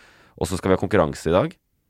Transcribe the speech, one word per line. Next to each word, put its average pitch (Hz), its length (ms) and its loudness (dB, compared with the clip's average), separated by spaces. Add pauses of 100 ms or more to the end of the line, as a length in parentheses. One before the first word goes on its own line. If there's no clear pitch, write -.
(360)
Og - 160 -4
så 92 80 -2
skal 95 140 2
vi - 20 6
ha - 80 -2
konkurranse 82 480 0
i 87 60 4
dag. 151 180 0 (340)